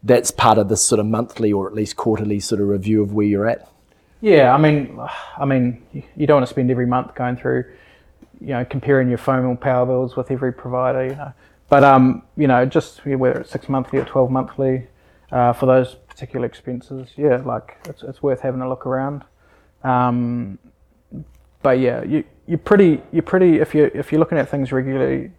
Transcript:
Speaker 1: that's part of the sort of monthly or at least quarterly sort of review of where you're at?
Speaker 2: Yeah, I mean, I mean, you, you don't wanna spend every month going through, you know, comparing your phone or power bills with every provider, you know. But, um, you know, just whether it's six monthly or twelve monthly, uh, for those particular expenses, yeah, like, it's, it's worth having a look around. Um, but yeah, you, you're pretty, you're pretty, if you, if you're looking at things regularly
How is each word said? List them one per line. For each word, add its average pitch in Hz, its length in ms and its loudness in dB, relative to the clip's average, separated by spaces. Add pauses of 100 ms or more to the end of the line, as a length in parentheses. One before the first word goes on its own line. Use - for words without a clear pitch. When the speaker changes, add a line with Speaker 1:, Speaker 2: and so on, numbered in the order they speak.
Speaker 1:
that's 123 280 2
part 110 280 4
of 101 100 0
the 104 80 0
sort - 240 0
of 104 60 -2
monthly 110 460 -2
or 98 140 -2
at 104 80 -10
least 104 220 -8
quarterly 104 420 -2
sort 101 220 -4
of 101 80 0
review 104 340 0
of 101 100 -4
where 104 140 0
you're 101 220 0
at? - 200 -6 (540)
Speaker 2:
Yeah, 147 300 6
I 139 60 4
mean, 151 420 0 (380)
I 139 80 -4
mean, 123 360 -2 (120)
you, 143 80 -12 (120)
you 151 120 -2
don't 147 100 6
wanna 131 120 2
spend 127 220 -2
every 123 140 0
month 123 300 -4
going 123 220 -6
through, 127 280 -4 (760)
you - 100 -14
know, 127 180 -6
comparing 131 420 0
your 123 80 0
phone 127 300 -2
or 123 100 -2
power 127 300 0
bills 127 280 -2
with 127 160 -6
every 127 220 -4
provider, 127 520 -4
you 131 100 -8
know. 139 180 -14 (380)
But, 139 140 6
um, 131 380 6 (140)
you 151 100 0
know, 127 200 4
just - 400 -4
whether 131 340 0
it's - 100 -16
six - 180 -12
monthly 135 300 -4
or 127 60 -2
twelve 127 260 0
monthly, 131 580 -4 (440)
uh, 120 220 2
for - 100 -4
those 127 300 2
particular - 500 -12
expenses, 131 720 -12
yeah, 139 280 2
like, 117 420 -8
it's, 160 160 -18
it's - 200 -14
worth 135 180 -2
having 127 200 -4
a 127 80 -6
look 127 160 -8
around. 135 400 -6 (600)
Um, 120 760 0 (1040)
but 131 160 2
yeah, 120 240 0
you, 151 220 -4 (220)
you're 165 120 -4
pretty, 196 420 4 (120)
you're 165 100 0
pretty, 180 360 4
if - 160 -2
you, 151 200 4
if - 180 -6
you're 156 60 2
looking 160 180 2
at 139 140 0
things 135 200 -4
regularly 135 680 -2